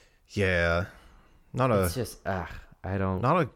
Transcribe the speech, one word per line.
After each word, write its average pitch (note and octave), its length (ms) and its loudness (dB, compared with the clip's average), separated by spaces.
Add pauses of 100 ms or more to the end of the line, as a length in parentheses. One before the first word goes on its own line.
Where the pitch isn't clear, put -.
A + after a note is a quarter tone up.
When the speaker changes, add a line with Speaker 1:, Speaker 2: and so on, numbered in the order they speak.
(300)
Speaker 1:
Yeah. F2 560 2 (680)
Not B2+ 180 2
a G2+ 140 4
Speaker 2:
It's E2 100 -2
just, A#2+ 300 -6
ah, F#2 240 -4 (340)
I F#2 140 -4
don't F#2+ 240 -2
Speaker 1:
not D3 200 2
a, A#2+ 140 -4